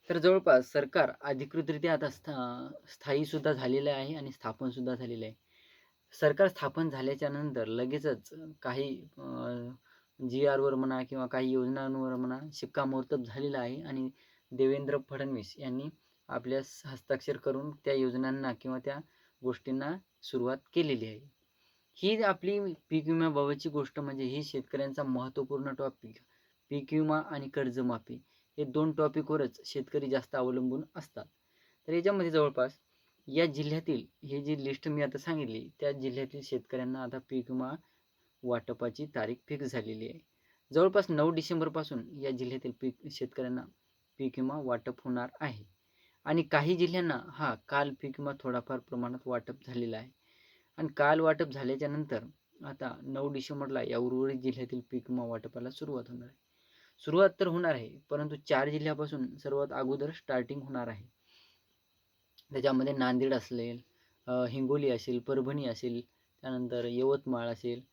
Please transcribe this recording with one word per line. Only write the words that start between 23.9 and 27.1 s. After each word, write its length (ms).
म्हणजे 240
ही 200
शेतकऱ्यांचा 580
महत्त्वपूर्ण 720
टॉपिक. 420
पीक 240
विमा 260